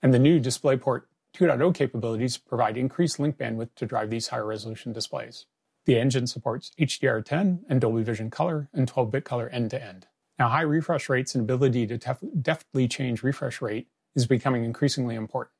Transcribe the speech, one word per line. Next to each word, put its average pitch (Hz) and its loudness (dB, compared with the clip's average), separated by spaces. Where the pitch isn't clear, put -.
And 131 6
the 123 6
new 151 8
DisplayPort 131 0
two 180 4
point 135 2
oh 175 4
capabilities 120 -2
provide 117 -2
increased 135 0
link 143 0
bandwidth 113 -6
to - -6
drive 110 -2
these 113 -4
higher 117 -4
resolution 110 -8
displays. - -10
The 123 6
engine 127 2
supports - -6
H 151 -2
D 135 2
R 113 0
ten 180 0
and 131 4
Dolby 113 2
Vision 110 -4
Color 156 -2
and 131 0
twelve-bit 127 -2
color 120 -4
end-to-end. 113 -6
Now, 123 4
high 139 2
refresh 151 0
rates 131 0
and 123 2
ability 123 2
to 117 -6
def-, 127 -6
deftly 135 0
change 123 -4
refresh 127 -4
rate 110 -6
is 127 4
becoming 123 2
increasingly 120 -2
important. 113 -6